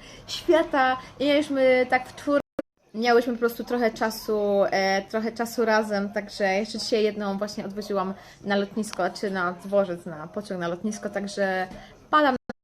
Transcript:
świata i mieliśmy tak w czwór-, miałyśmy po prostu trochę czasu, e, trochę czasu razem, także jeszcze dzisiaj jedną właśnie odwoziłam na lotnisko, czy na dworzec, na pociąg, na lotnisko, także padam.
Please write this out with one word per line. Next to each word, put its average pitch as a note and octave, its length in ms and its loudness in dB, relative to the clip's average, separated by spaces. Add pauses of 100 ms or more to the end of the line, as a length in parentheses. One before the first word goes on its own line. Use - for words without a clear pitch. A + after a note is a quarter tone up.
(280)
świata D4+ 720 2 (220)
i C4+ 60 0
mieliśmy C4+ 640 4
tak B3+ 200 0
w - 60 -20
czwór-, C#4+ 260 0 (520)
miałyśmy A#3+ 400 4
po A3+ 60 -6
prostu A#3 240 -2
trochę A#3+ 280 0
czasu, G#3+ 800 0
e, G3 300 2
trochę A3 300 -4
czasu A3+ 340 -2
razem, G#3 440 2
także G3+ 440 -2
jeszcze G#3+ 260 -2
dzisiaj G#3+ 240 0
jedną G3+ 340 -2
właśnie G#3 280 -6
odwoziłam G3 480 -4 (300)
na G3+ 120 0
lotnisko, G3+ 540 -2
czy F#3+ 220 -4
na F3+ 200 -2
dworzec, F#3 540 0
na D#3+ 220 -10
pociąg, G3+ 340 -8
na E3+ 60 -2
lotnisko, G3+ 420 -6
także G3 580 -2 (420)
padam. D4 260 4 (280)